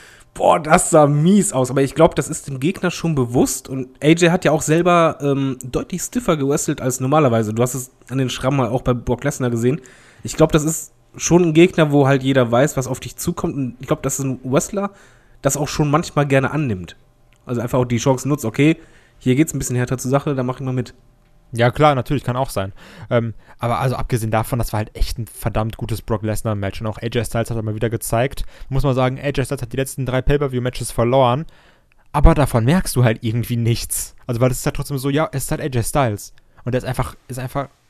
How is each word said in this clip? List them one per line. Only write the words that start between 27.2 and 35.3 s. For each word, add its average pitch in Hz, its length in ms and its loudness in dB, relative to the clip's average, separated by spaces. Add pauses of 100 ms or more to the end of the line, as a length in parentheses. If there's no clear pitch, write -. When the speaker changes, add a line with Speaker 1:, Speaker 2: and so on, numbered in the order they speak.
Speaker 2:
Styles 117 260 -4
hat 113 140 -4
mal 107 100 -4
wieder 113 140 -2
gezeigt, 117 560 -2 (240)
muss 135 160 2
man 135 100 2
sagen, 127 240 0
A 135 100 -6
J 135 180 -2
Styles 139 160 -6
hat 113 100 -10
die 120 60 -4
letzten 135 260 -4
drei 127 160 -2
Pay-Per-View-Matches 127 680 -2
verloren, 127 560 2 (640)
aber 156 220 8
davon 127 320 2
merkst 180 280 2
du 123 80 4
halt 117 220 2
irgendwie 117 320 -2
nichts. - 580 -2 (120)
Also, 120 160 -4
weil 131 80 4
das 127 80 -4
ist - 80 -6
halt 147 100 -2
trotzdem 139 220 -6
so, 135 100 -4
ja, 147 240 0